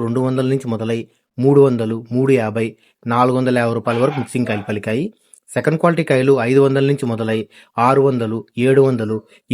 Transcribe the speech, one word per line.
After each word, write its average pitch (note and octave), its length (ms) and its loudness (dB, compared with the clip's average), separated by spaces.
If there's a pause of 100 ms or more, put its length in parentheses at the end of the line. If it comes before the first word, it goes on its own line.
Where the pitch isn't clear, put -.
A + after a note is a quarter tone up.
రెండు A#2 200 -2
వందల C3 280 -2
నుంచి C3+ 200 -4
మొదలై A2+ 280 -4 (420)
మూడు C#3 240 6
వందలు, A2+ 300 -2 (180)
మూడు C3+ 240 2
యాభై, A2 260 -2 (480)
నాలుగు B2+ 260 2
వందల B2+ 220 0
యాభై A#2 160 0
రూపాయల A#2 260 -2
వరకు C#3+ 200 0
మిక్సింగ్ B2 260 -4
కాయలు G#2 200 -4
పలికాయి. A2 360 -4 (500)
సెకండ్ D#3 280 -2
క్వాలిటీ E3+ 260 2
కాయలు C3+ 240 2 (160)
ఐదు C3 160 4
వందల C3+ 260 2
నుంచి C#3 220 -2
మొదలై A2 240 -2 (500)
ఆరు C3+ 200 4
వందలు, A#2 320 -2 (280)
ఏడు C3+ 200 4
వందలు, A2 300 -2 (380)